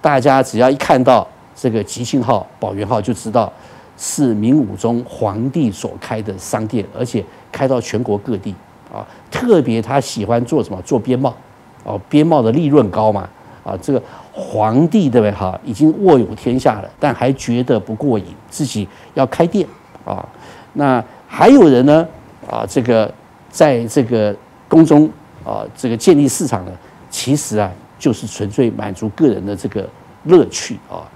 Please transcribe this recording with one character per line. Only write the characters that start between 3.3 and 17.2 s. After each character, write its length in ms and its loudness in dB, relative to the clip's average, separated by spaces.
道 200 0
是 380 -2
明 240 2
武 160 -4
宗 320 -2
皇 420 -4
帝 220 -2
所 280 -10
开 220 -8
的 160 -10
商 300 -6
店， 180 -4
而 60 -4
且 200 -4
开 100 -2
到 140 0
全 220 -6
国 160 -2
各 180 -6
地 160 -10
啊。 80 -12
特 320 2
别 180 -2
他 180 -2
喜 240 -6
欢 220 0
做 180 -2
什 80 -8
么？ 120 -10
做 160 -2
边 180 -2
贸， 180 -2
哦， 240 -8
边 180 4
贸 140 4
的 120 2
利 160 0
润 240 4
高 200 0
嘛， 160 -4
啊， 180 -8
这 100 -6
个 100 0
皇 560 0
帝， 220 2
对 100 4
不 60 4
对 60 0
哈？ 340 -6
已 80 -8
经 180 4
握 160 6
有 60 2
天 240 -4
下 220 0
了， 80 -14
但 120 0
还 220 -2